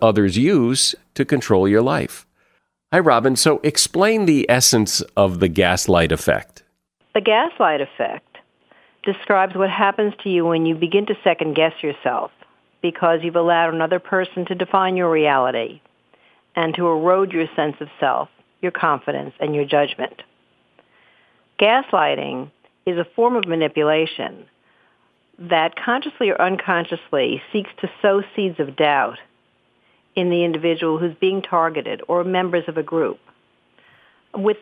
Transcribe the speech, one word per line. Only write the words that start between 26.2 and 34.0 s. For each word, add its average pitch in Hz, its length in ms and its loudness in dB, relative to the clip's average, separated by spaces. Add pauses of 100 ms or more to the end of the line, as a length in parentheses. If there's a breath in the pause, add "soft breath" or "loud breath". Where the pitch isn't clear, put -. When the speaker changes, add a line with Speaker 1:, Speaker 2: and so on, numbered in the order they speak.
Speaker 2:
or - 120 -2
unconsciously 170 1000 -2 (120)
seeks 208 160 -4 (120)
to 185 100 -8 (100)
sow 202 220 2 (120)
seeds 190 240 -4
of 139 160 -4
doubt 139 440 0 (960)
in 180 140 0
the 175 140 2
individual 165 540 -2
who's 170 180 -4
being 190 260 -2
targeted 160 640 -2
or 175 160 0
members 180 440 -2
of 160 100 -8
a 156 60 -4
group, 151 360 -4 (1120 soft breath)